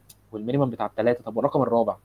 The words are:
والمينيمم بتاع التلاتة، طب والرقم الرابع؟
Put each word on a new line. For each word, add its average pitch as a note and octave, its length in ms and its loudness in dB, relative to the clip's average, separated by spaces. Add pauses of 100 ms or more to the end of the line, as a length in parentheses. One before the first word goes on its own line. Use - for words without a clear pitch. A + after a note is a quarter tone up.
(320)
والمينيمم B2 380 0
بتاع A2+ 160 -4
التلاتة، A#2+ 380 0
طب A2 120 -8
والرقم C#3 260 2
الرابع؟ A2+ 420 0